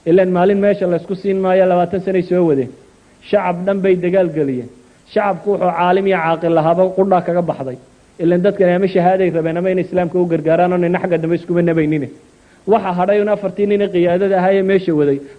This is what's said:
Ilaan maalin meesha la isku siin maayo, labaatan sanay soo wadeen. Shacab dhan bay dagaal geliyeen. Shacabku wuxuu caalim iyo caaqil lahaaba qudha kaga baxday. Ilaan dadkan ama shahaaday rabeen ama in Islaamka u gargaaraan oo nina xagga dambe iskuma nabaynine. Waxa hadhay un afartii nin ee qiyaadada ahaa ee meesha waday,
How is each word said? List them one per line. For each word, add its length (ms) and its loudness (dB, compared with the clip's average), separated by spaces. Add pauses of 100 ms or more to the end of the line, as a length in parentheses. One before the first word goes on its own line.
Ilaan 240 4
maalin 280 2
meesha 280 0
la 100 0
isku 180 -8
siin 220 -4
maayo, 320 2
labaatan 320 0
sanay 220 -2
soo 240 0
wadeen. 240 0 (540)
Shacab 320 -2 (100)
dhan 140 0
bay 160 2
dagaal 400 0
geliyeen. 320 -4 (440)
Shacabku 380 -2
wuxuu 260 0
caalim 300 2
iyo 120 2
caaqil 360 -2
lahaaba 280 2 (140)
qudha 300 2
kaga 160 0
baxday. 340 -6 (420)
Ilaan 240 0
dadkan 340 2
ama 120 0
shahaaday 420 2
rabeen 260 -2
ama 140 -2
in 80 0
Islaamka 400 -2
u 80 2
gargaaraan 460 0
oo 60 0
nina 200 0
xagga 200 -2
dambe 180 -2
iskuma 260 -2
nabaynine. 460 0 (580)
Waxa 260 0
hadhay 280 0
un 80 0
afartii 380 -2
nin 160 0
ee 60 0
qiyaadada 500 0
ahaa 160 2
ee 80 2
meesha 320 0
waday, 240 2 (200)